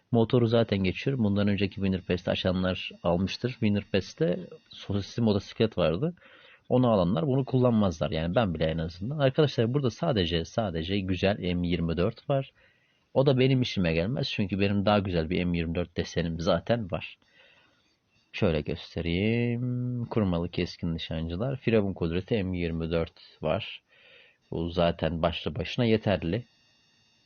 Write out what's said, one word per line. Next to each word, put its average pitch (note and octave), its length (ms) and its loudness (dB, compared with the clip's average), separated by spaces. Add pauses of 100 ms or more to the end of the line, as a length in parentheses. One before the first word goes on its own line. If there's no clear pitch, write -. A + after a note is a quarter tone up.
(120)
Motoru A#2 360 4
zaten A2+ 320 2
geçiyor. F#2+ 380 -2
Bundan G2+ 300 2
önceki G2 280 0
Winner F#2+ 260 0
Pass'te F2+ 300 -2
açanlar F#2 600 -2 (120)
almıştır. F#2 480 0
Winner G#2 400 0
Pass'te E3 480 -2 (300)
sosisli - 540 -4
motosiklet A2 540 0
vardı. F#2 380 0 (540)
Onu B2+ 220 4
alanlar F#2+ 360 4
bunu C3 180 2
kullanmazlar. G#2+ 640 2
Yani E2 240 -2
ben G#2+ 180 2
bile D#2+ 120 0
en D#2+ 120 0
azından. G2 420 -6
Arkadaşlar C3 540 2
burada C3+ 180 0
sadece, F2 540 0
sadece F#2 540 -2
güzel F#2+ 400 0 (160)
M F2+ 120 0
yirmi E2 300 0
dört F#2+ 320 -2
var. C#3 220 -2 (600)
O B2+ 120 4
da C3 140 4
benim C3 220 4
işime F2+ 320 0
gelmez. G2+ 360 -2
Çünkü G2 300 -2
benim G2+ 260 2
daha G#2 140 4
güzel F2 300 0
bir F2+ 140 0
M F2 140 0
yirmi E2 180 -2
dört F2 220 -4
desenim E2 420 -4
zaten F2+ 520 0
var. - 260 -8 (1160)
Şöyle D#2+ 280 0
göstereyim. A#2+ 1400 -2
Kurmalı F2 440 0
keskin F2 460 -4
nişancılar. F2 600 -6
Firavun G#2 360 2
kudreti F2+ 500 -2
M F#2 140 -4
yirmi E2 340 -2
dört E2 300 -2 (200)
var. - 400 -4 (720)
Bu E2+ 180 -4
zaten E2+ 520 0
başlı E2 340 -2
başına G2+ 300 -2
yeterli. G#2 580 0 (840)